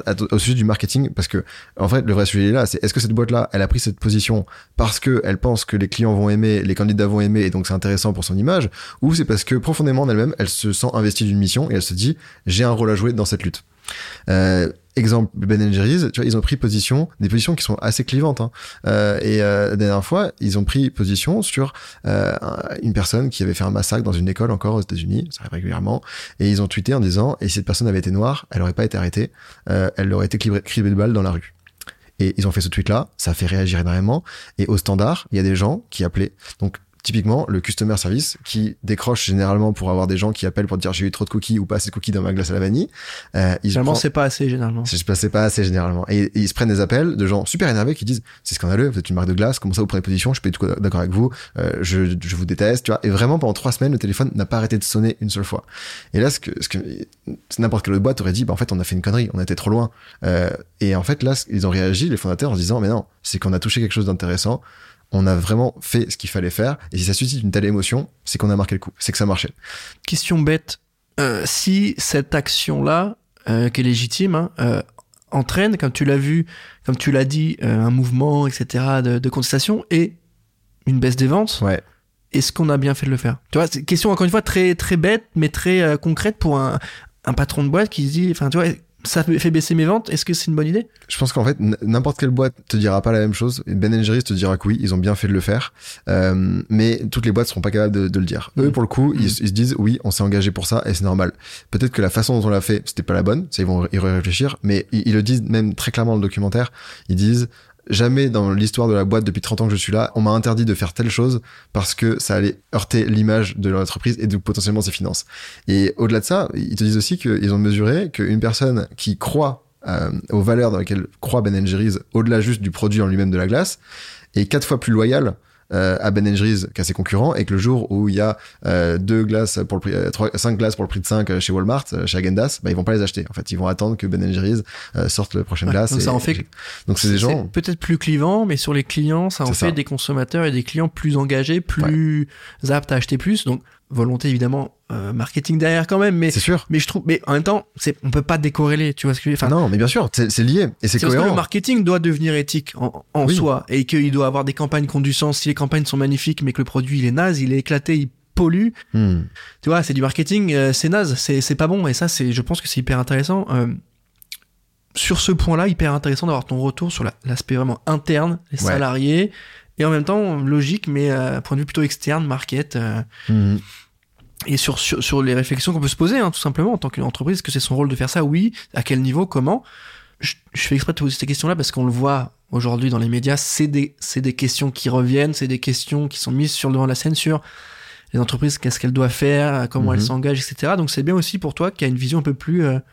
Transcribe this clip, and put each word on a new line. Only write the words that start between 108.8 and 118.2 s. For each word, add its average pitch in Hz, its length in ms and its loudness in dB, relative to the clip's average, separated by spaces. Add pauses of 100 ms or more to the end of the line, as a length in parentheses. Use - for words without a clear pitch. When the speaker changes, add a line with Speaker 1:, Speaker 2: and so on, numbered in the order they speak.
Speaker 1:
de 107 60 4
la 98 100 4
boîte 110 180 2
depuis 98 180 -2
trente - 200 -2
ans 113 60 2
que 107 40 2
je 104 60 2
suis 95 160 -4
là, 110 240 2
on 110 40 2
m'a 107 120 4
interdit 113 320 2
de 110 100 2
faire 87 180 -4
telle 117 160 -2
chose 120 320 2 (320)
parce 98 220 -2
que - 260 0
ça - 140 -2
allait 98 240 0 (160)
heurter 110 300 0
l'image 107 540 2
de 98 120 0
l'entreprise 95 480 -2
et 113 80 -2
donc 98 160 0
potentiellement 104 400 0
ses 98 80 -4
finances. 90 340 -4 (440)
Et 98 280 4
au-delà 113 220 2
de 104 60 -2
ça, 185 300 0
ils - 200 -4
te 107 80 -2
disent 107 140 2
aussi 107 200 0
qu'ils 101 380 0
ont 101 40 2
mesuré 104 520 2
qu'une 107 300 0